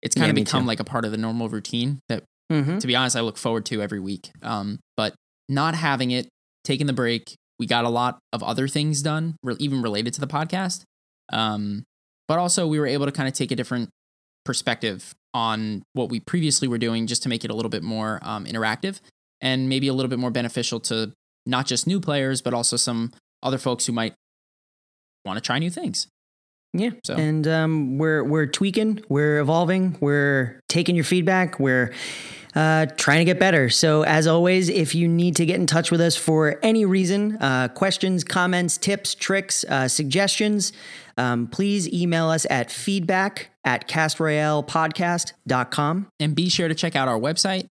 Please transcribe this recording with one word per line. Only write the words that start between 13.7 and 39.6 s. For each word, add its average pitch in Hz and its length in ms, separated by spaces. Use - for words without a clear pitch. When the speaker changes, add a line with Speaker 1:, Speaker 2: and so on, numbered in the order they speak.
Speaker 1:
perspective 113 680
on 110 480
what 120 160
we 117 100
previously 156 480
were 120 100
doing 113 280
just 117 160
to 131 80
make 117 140
it 117 60
a 120 40
little 113 160
bit 107 120
more, 110 400
um, 107 220
interactive 113 560
and 131 280
maybe 135 200
a 135 60
little 131 160
bit 123 80
more 123 120
beneficial 120 500
to 110 300
not 127 200
just - 200
new 185 140
players, 135 420
but 120 100
also 120 240
some 117 360
other 131 160
folks 123 280
who 123 60
might 113 200
wanna 98 160
try 123 180
new 170 120
things. 277 360
Speaker 2:
Yeah. 208 160
Speaker 1:
So. 135 100
Speaker 2:
And, 156 340
um, 160 500
we're, 156 260
we're 147 220
tweaking, 202 640
we're 147 320
evolving, 170 600
we're 143 680
taking 170 260
your 165 100
feedback, 185 540
we're, 127 340
uh, 156 300
trying 143 200
to 170 60
get 180 160
better. 165 300
So 156 320
as 156 240
always, 175 420
if 165 260
you 170 140
need 170 280
to 170 100
get 175 120
in 180 80
touch 160 240
with 170 120
us 170 140
for 156 460
any 220 220
reason, 196 560
uh, 127 280
questions, 185 560
comments, 180 520
tips, - 380
tricks, - 560